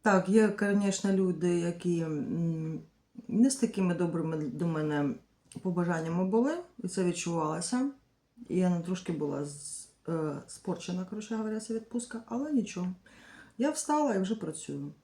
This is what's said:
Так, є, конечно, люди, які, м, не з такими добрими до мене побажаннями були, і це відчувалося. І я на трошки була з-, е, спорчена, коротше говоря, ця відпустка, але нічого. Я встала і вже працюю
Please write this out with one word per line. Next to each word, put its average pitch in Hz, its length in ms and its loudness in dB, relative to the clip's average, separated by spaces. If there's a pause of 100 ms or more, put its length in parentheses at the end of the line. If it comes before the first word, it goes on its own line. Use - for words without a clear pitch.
Так, 190 280 4
є, 214 200 8
конечно, 202 640 2
люди, 175 460 2
які, 170 400 0
м, 160 840 -2 (440)
не 233 220 6
з 262 60 0
такими 190 380 2
добрими 160 440 0
до 151 300 -2
мене 151 480 0 (460)
побажаннями 170 640 0
були, 240 320 2 (260)
і 185 40 -6
це 185 160 -2
відчувалося. 170 880 0 (580)
І 180 100 0
я 185 120 6
на 175 120 2
трошки 180 320 -4
була 143 320 -2
з-, - 440 -12 (200)
е, 156 380 -2
спорчена, 180 580 -6
коротше 214 300 -8
говоря, 220 240 -4
ця 220 140 -6
відпустка, 233 520 -6
але 277 260 -4
нічого. 190 360 0 (680)
Я 277 140 2
встала 294 440 2
і 190 40 2
вже 190 160 0
працюю 147 580 -8 (100)